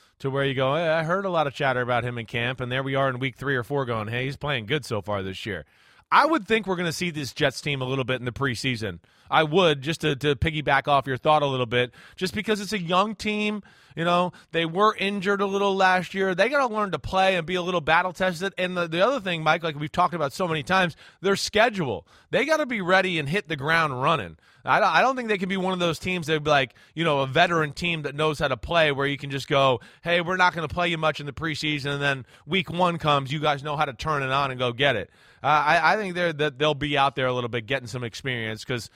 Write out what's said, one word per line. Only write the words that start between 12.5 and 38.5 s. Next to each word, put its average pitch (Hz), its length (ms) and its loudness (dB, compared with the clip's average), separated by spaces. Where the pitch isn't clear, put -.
it's 202 120 -8
a 214 60 -2
young 180 380 0
team. 208 460 -4
You 165 60 -2
know, 175 280 2
they 165 120 0
were 196 320 2
injured 196 440 -2
a 202 60 2
little 196 280 0
last 185 400 2
year. 190 180 0
They 190 160 2
gotta 269 240 0
learn 208 200 -2
to - 80 -4
play 190 340 2
and 170 100 -2
be 180 120 -4
a 180 60 0
little 175 180 0
battle 165 320 2
tested. 185 440 -2
And 180 200 -2
the, 175 100 0
the 165 140 -2
other 254 180 4
thing, 180 240 -4
Mike, 165 220 2
like 151 120 -4
we've 151 140 -6
talked 175 240 2
about 147 180 -2
so 185 140 -2
many 156 160 -2
times, 180 340 2
their 196 140 2
schedule. 190 720 0
They 208 140 2
gotta 311 200 2
be 240 160 -4
ready 185 380 2
and 139 100 -4
hit 196 200 -2
the 160 80 -4
ground 147 440 0
running. 127 360 0
I 135 140 4
don't, 196 160 4
I 170 60 8
don't 254 160 4
think 233 120 -6
they 208 100 0
can 185 100 -4
be 196 80 -2
one 185 160 0
of 180 80 -4
those 170 180 0
teams 175 300 -4
that 160 60 2
would 147 100 -2
be 151 60 0
like, 139 240 2
you 156 80 -4
know, 143 200 2
a 135 40 0
veteran 160 460 2
team 170 300 -4
that 139 120 -6
knows 156 240 0
how 156 80 0
to 131 100 0
play 160 360 2
where 139 160 0
you 139 80 -2
can 139 140 -10
just 135 180 -6
go, 135 320 4
"Hey, 175 180 2
we're 180 160 -2
not 180 180 4
gonna 160 140 -4
play 175 200 -2
you 165 100 -2
much 156 200 0
in 143 80 -10
the 139 60 -8
preseason, 147 600 -4
and 143 80 -4
then 139 240 -2
week 165 240 -2
one 170 280 0
comes, 139 340 2
you 151 80 -4
guys 147 240 0
know 151 120 -4
how 156 80 0
to 135 100 -4
turn 151 280 -2
it 131 80 -4
on 135 220 0
and 123 80 -8
go 123 120 0
get 131 220 2
it." 90 160 -6
Uh, 127 40 -2
I, 156 480 4
I - 20 2
think 190 180 -4
they're, 175 200 0
that 143 240 -2
they'll 151 160 2
be 143 220 -2
out 139 200 2
there 131 100 0
a 127 60 0
little 120 180 -2
bit 113 160 -6
getting 127 220 -4
some 123 160 -8
experience 113 600 -6